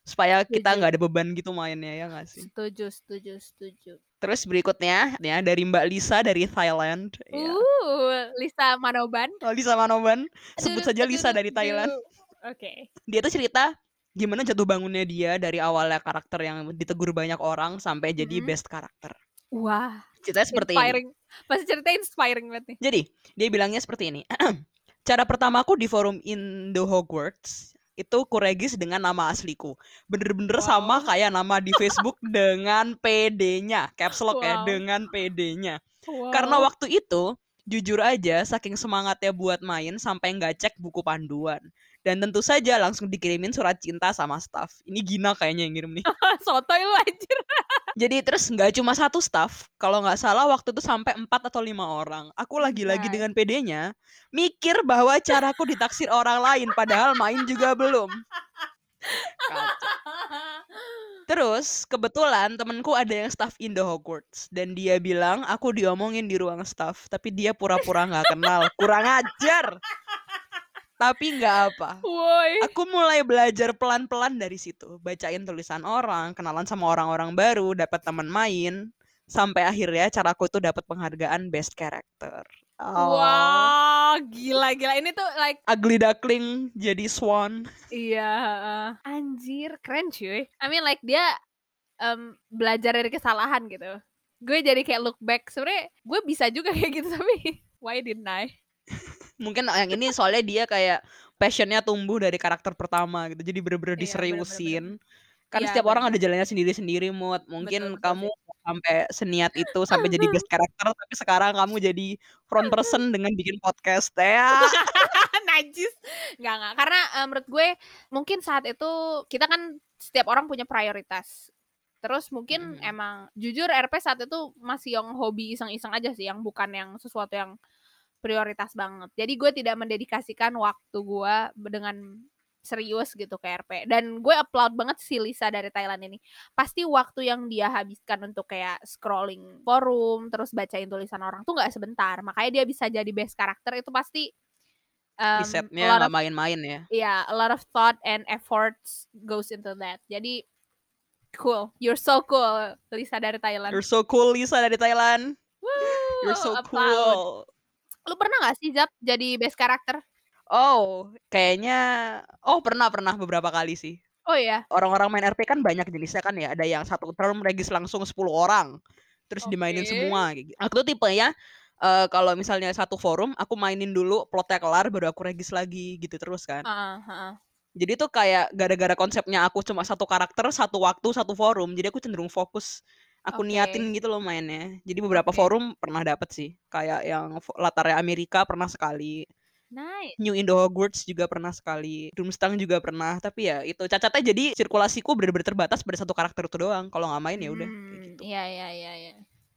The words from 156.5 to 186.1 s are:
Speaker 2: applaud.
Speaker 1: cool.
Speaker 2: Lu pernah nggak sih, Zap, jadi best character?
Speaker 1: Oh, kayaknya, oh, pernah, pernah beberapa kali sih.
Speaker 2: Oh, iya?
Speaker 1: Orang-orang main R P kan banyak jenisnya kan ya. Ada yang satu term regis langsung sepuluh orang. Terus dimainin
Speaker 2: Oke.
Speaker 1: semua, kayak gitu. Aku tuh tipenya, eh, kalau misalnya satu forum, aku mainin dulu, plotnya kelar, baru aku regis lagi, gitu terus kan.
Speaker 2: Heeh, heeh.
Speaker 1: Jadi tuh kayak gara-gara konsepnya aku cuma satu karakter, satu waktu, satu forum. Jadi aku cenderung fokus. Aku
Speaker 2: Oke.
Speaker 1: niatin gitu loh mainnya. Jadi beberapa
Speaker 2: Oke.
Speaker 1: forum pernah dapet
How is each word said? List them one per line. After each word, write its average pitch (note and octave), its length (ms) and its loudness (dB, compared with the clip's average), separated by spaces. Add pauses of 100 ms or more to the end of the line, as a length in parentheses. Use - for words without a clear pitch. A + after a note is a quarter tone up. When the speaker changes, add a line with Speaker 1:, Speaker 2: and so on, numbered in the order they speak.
Speaker 2:
applaud. B3 160 -4
Speaker 1:
cool. A#3 580 4 (800)
Speaker 2:
Lu F4 120 -8
pernah G#4 260 2
nggak A#3+ 160 2
sih, D#4 140 -6
Zap, C#4+ 160 2 (120)
jadi B3 360 -2
best A#3 200 -4
character? C4 440 0 (480)
Speaker 1:
Oh, G#3 640 4 (160)
kayaknya, G3 500 2 (640)
oh, D#4+ 240 4
pernah, A#3 240 4
pernah G3 260 0
beberapa F3 380 -2
kali E3 240 -2
sih. E3 240 -14 (240)
Speaker 2:
Oh, E4 80 0
iya? A3+ 360 2
Speaker 1:
Orang-orang G3 440 4
main G3+ 140 0
R G3+ 100 2
P A3+ 80 -2
kan C#4+ 160 2
banyak F3+ 280 2
jenisnya E3 360 -6
kan G3+ 120 -4
ya. D3+ 160 -6
Ada E3 120 -4
yang D#3 200 0
satu - 280 -6
term G3+ 280 -2
regis F#3+ 280 0
langsung F#3+ 360 -4
sepuluh F#3 300 -2
orang. E3+ 460 2 (480)
Terus G#3 180 -12
dimainin F3+ 380 -2
Speaker 2:
Oke. G#3+ 80 -4
Speaker 1:
semua, G3 400 0
kayak C#3 160 -12
gitu. - 100 -20
Aku G3 160 -4
tuh B3 140 2
tipenya, A3+ 480 2 (440)
eh, F#3 280 6
kalau F3+ 260 4
misalnya F#3 380 -2
satu F#3+ 240 -2
forum, F#3+ 400 0
aku A3+ 240 -4
mainin G3 320 -2
dulu, F#3 340 2
plotnya F#3 300 -2
kelar, E3+ 320 4
baru F3 240 -2
aku F3+ 160 -10
regis F3+ 240 -10
lagi, F3+ 480 -6
gitu E3 160 -12
terus F3 320 -10
kan. A#3+ 160 -8
Speaker 2:
Heeh, G3+ 400 -6
heeh. G3 280 -12 (440)
Speaker 1:
Jadi F3+ 220 -2
tuh D4+ 100 0
kayak F#3+ 440 4
gara-gara F#3 440 2
konsepnya F#3+ 480 0
aku F#3 180 2
cuma F#3 220 -6
satu G3 240 -4
karakter, F#3 420 0
satu G#3 300 0
waktu, F#3 320 4
satu G#3 240 -2
forum. G3 400 2
Jadi F#3 160 -2
aku C4 80 -8
cenderung F3 320 -8
fokus. - 560 -6 (340)
Aku - 220 -6
Speaker 2:
Oke. G#3 80 -4
Speaker 1:
niatin G3+ 400 0
gitu G#3+ 160 -4
loh G#3 160 -2
mainnya. E3 580 -8
Jadi F#3 180 -6
beberapa F3+ 300 2
Speaker 2:
Oke. F3+ 60 -2
Speaker 1:
forum G#3+ 400 2
pernah D#3 260 -6
dapet D#3 300 -2